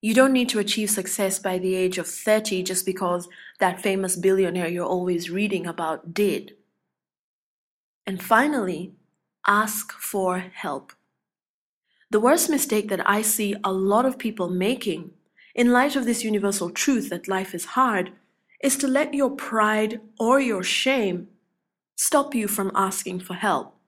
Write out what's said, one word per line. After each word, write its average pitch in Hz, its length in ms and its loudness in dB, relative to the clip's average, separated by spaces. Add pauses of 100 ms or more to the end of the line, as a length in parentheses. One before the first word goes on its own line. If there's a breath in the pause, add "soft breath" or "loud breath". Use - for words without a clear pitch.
You 220 120 0
don't 262 200 8
need 247 160 2
to 220 100 0
achieve 208 320 -2
success 190 480 -2
by 185 180 -2
the 185 180 0
age 185 220 2
of 170 100 -4
thirty 214 540 0
just 185 240 -4
because 180 420 -2 (320 loud breath)
that 180 220 2
famous 190 340 0
billionaire 180 520 2
you're 175 180 -4
always 180 440 -2
reading 196 360 -2
about 165 480 -6
did. 202 420 0 (1500)
And 190 160 -8
finally, 220 720 0 (540)
ask 214 460 0
for 185 460 -2
help. 180 540 -10 (1160)
The 208 80 4
worst 285 300 4
mistake 214 400 0
that 190 200 0
I 208 120 4
see 208 420 0
a 190 100 -2
lot 196 320 2
of 262 120 0
people 202 320 -4
making, 180 640 -2 (440 soft breath)
in 240 180 4
light 277 220 4
of 262 100 0
this 226 180 0
universal 202 460 -2
truth 220 400 0
that 175 180 -8
life 190 280 -4
is 170 100 -8
hard, 220 460 0 (520 soft breath)
is 269 140 2
to 277 100 -2
let 277 260 2
your 277 180 2
pride 214 680 0 (200)
or 240 200 4
your 220 240 0
shame 202 640 0 (680)
stop 285 400 0
you 214 120 0
from 196 280 -2
asking 190 440 -2
for 185 140 -10
help. 180 420 -2 (120)